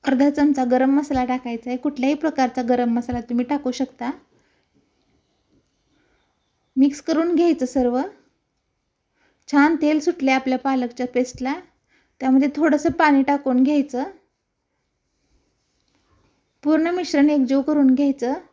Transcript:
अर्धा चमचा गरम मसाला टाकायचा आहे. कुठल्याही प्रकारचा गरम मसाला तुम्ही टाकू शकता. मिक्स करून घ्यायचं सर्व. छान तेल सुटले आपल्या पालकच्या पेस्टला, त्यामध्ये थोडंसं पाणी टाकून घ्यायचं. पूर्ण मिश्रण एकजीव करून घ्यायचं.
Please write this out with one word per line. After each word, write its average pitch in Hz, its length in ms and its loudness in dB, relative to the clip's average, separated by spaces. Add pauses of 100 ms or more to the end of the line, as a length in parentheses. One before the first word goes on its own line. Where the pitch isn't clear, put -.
अर्धा 277 260 2
चमचा 285 360 2
गरम 254 260 2
मसाला 277 340 0
टाकायचा 247 440 -6
आहे. 247 80 -4
कुठल्याही 285 380 -2
प्रकारचा 269 480 -2
गरम 240 300 0
मसाला 240 280 -4
तुम्ही 240 240 -4
टाकू 285 260 -4
शकता. 254 400 -8 (2750)
मिक्स 269 260 2
करून 330 340 0
घ्यायचं 320 300 2
सर्व. 247 340 0 (1500)
छान 294 320 4
तेल 302 180 2
सुटले 294 320 -2
आपल्या 262 280 0
पालकच्या 254 480 -4
पेस्टला, 254 460 -4 (680)
त्यामध्ये 262 340 2
थोडंसं 302 360 0
पाणी 302 320 4
टाकून 269 400 0
घ्यायचं. 277 400 0 (2500)
पूर्ण 311 260 2
मिश्रण 302 400 2
एकजीव 269 320 0
करून 277 320 2
घ्यायचं. 269 400 -2 (200)